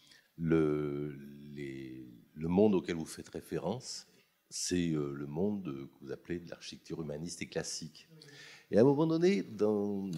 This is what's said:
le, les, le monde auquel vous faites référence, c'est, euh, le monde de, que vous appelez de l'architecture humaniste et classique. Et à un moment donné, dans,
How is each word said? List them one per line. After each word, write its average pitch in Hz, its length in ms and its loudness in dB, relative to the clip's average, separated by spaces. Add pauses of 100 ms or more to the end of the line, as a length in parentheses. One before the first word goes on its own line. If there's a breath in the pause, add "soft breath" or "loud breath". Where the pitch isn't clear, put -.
(380 soft breath)
le, 76 800 2 (380)
les, 67 540 -10 (260)
le 78 140 -6
monde 98 280 6
auquel 85 200 0
vous 80 100 -4
faites - 240 -14
référence, 87 800 -6 (420 soft breath)
c'est, 87 420 0
euh, 71 220 -2
le 71 140 -8
monde 95 360 -2
de, 78 80 -6
que 67 340 -12
vous 67 60 -8
appelez - 280 -6
de 85 100 -16
l'architecture - 520 -10
humaniste 78 400 -6
et 82 60 -8
classique. - 600 -8 (640 loud breath)
Et 95 60 6
à 107 40 10
un - 20 12
moment 143 220 8
donné, 175 380 4
dans, 101 760 0